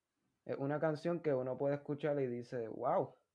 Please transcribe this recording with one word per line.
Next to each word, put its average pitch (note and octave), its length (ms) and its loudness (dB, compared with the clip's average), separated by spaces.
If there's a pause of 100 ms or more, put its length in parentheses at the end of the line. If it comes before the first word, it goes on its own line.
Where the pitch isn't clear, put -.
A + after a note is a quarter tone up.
(460)
es - 120 -4
una C#3 220 0
canción D#3+ 420 0
que D#3 120 2
uno B2+ 240 0
puede C#3 180 2
escuchar C#3+ 460 -2
y C3 60 2
dice, A#2+ 420 -4
"Wow". C#3 460 0 (200)